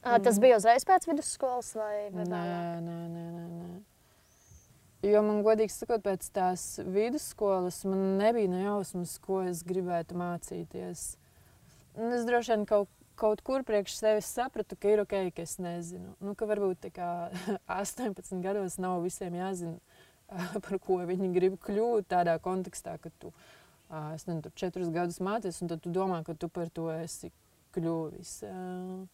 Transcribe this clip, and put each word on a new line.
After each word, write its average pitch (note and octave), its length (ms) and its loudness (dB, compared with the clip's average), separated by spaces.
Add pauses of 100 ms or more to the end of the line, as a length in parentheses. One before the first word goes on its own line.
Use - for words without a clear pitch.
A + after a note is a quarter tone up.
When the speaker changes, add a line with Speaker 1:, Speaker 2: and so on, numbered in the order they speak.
Speaker 1:
Ā, A#3+ 160 8
tas G#3 160 6
Speaker 2:
Mm. G#3 60 6
Speaker 1:
bija B3+ 160 12
uzreiz A3+ 260 6
pēc F#4 220 6
vidusskolas C4+ 680 -2
vai, G#3 360 -4
vai F3+ 140 -4
Speaker 2:
Nē, F3 40 -4
Speaker 1:
vēlāk? F3 520 -4
Speaker 2:
nē, E3+ 160 -6 (120)
nē, E3+ 240 -8
nē, E3+ 160 -10
nē. E3+ 200 -12 (1300)
Jo G#3 200 6
man, G#3 200 2
godīgi A3 300 4
sakot, A3+ 300 -2
pēc G3 280 -2
tās F#3 480 -2
vidusskolas G3 1040 0
man F#3+ 340 2
nebija G#3+ 300 4
ne F3+ 160 0
jausmas, F#3+ 540 -4
ko F#3+ 240 -2
es F3+ 200 -4
gribētu F3 540 -2
mācīties. F3 880 -6 (920)
Un A3+ 180 -2
es A#3+ 120 0
droši A#3+ 280 4
vien G#3 140 2
kaut, G3+ 220 4 (260)
kaut G#3+ 280 2
kur C4 220 0
priekš G3+ 320 0
sevis G#3+ 320 2
sapratu, A#3 480 -4
ka G3+ 120 0
ir G#3 120 6
ok, G3+ 160 -2 (160)
ka E3+ 100 -8
es - 160 -8
nezinu. F3 600 -8
Nu, G3+ 140 -6
ka A3 120 -2
varbūt G3+ 380 0
tā F#3 80 -10
kā F3 180 -4 (340)
<laughs> F#3+ 360 -4
astoņpadsmit G3 640 -6
gados G3 340 -2
nav F#3 240 -2
visiem F3 380 -6
jāzina, F3 360 -6 (520)
<laughs> F3+ 360 -6
par G3 160 -4
ko F#3 200 0
viņi F#3 320 0
grib F#3 280 4
kļūt A3 480 0
tādā F3 300 4
kontekstā, F#3 600 -6
ka E3 160 -16
tu, - 160 -16 (560)
ā, D#3 240 -8
es D#3+ 160 -10
nezinu, D#3+ 160 -2
tur - 80 -12
četrus F3 400 -4
gadus F3 280 -2
mācies, F#3+ 420 -2
un F3 60 -4
tad E3 120 -4
tu F3 120 -6
domā, F#3 320 0
ka D#3+ 120 -8
tu E3 120 -6
par E3+ 200 -4
to E3 240 -4
esi E3 400 -8 (420)
kļuvis, E3 680 -4
ā. F#3 680 -10